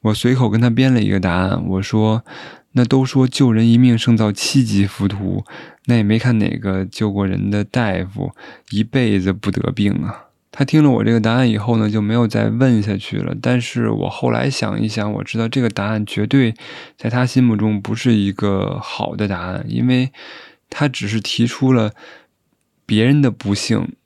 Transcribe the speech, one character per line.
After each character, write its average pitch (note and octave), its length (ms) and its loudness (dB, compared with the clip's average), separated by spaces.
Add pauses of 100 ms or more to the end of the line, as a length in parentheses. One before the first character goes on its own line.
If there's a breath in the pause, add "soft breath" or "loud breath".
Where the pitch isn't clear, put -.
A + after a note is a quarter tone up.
我 G#2+ 80 2
随 B2 220 2
口 B2 160 2
跟 A2+ 100 2
他 A#2+ 80 4
编 B2+ 240 4
了 A#2 80 4
一 G#2 80 0
个 G2 100 2
答 F2+ 140 0
案， F2+ 340 0
我 F#2+ 140 -2
说 A2 420 0 (500 loud breath)
，“那 B2 120 2
都 C3+ 180 2
说 C3 240 2
救 B2+ 240 2
人 A2+ 160 4
一 A#2 80 6
命 B2 220 6
胜 A#2 180 2
造 G#2+ 160 2
七 C3 320 0
级 G2+ 220 2
浮 G2 220 -4
屠， F#2+ 360 -4 (420 loud breath)
那 B2 100 2
也 A2+ 80 2
没 A2 160 2
看 A#2 180 2
哪 G#2 100 2 (120)
个 F#2+ 260 -2
救 G#2+ 260 -4
过 G2 140 -2
人 F#2+ 240 -2
的 G#2 140 -2
大 F#2+ 420 -2
夫 F#2+ 260 -8 (380 loud breath)
一 G#2 140 -2
辈 A2 360 0
子 F#2+ 140 0
不 G2+ 160 -4
得 - 220 -2
病 G2+ 200 0 (120)
啊。” - 220 -10 (260)
他 - 120 -2
听 D#3 200 4
了 C#3+ 80 6
我 A2+ 120 2
这 A2+ 80 2
个 A#2 80 4
答 A2+ 120 2
案 B2 180 4
以 G#2+ 80 0
后 A2+ 200 0
呢， A2 120 0
就 G#2+ 140 0
没 G#2+ 100 0
有 A#2 140 4
再 A2 220 0
问 A#2+ 340 2
下 G2+ 120 -2
去 G2+ 220 -8
了。 F2 240 -4
但 B2 180 0
是 A#2 300 -2
我 G2+ 180 -2
后 B2 220 -4
来 A#2 180 0
想 A2 320 -4
一 A2 80 -2
想， G#2+ 240 -4
我 G#2 120 -6
知 A2+ 160 -6
道 A2+ 80 -2
这 A#2+ 120 -2
个 A#2+ 80 0
答 G2+ 180 -4
案 G#2+ 200 -2
绝 G#2 220 -4
对 B2 260 2 (420 loud breath)
在 - 140 -6
他 B2 160 0
心 B2+ 180 0
目 A#2 120 4
中 G#2 260 0
不 A2 140 -4
是 A#2+ 180 0
一 G2 180 2
个 G2 480 -2
好 - 360 -8
的 G#2 120 -2
答 F#2 120 -4
案， F#2 280 -8
因 A#2 200 -2
为 B2+ 240 0 (580 loud breath)
他 - 180 -2
只 B2 200 -6
是 A2 120 -2
提 A#2 280 -2
出 C3 260 0
了 A2 220 0 (880 loud breath)
别 G#2+ 200 2
人 C#3+ 180 4
的 B2 80 2
不 G2+ 240 -2
幸 - 360 -2 (140)